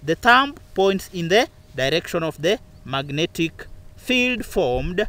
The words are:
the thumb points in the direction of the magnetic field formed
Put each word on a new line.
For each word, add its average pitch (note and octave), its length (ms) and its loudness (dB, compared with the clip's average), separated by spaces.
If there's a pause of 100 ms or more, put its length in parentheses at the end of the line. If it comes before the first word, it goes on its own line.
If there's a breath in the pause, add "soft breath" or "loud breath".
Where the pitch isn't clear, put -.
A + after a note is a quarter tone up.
the D#3 120 0
thumb B3+ 400 4 (200)
points G3 380 0
in E3+ 160 -4
the G#3 180 4 (300)
direction D3+ 460 -2
of D#3 180 -6
the F#3 180 0 (260)
magnetic C#3+ 800 -4 (300)
field B3 480 0
formed E3 640 0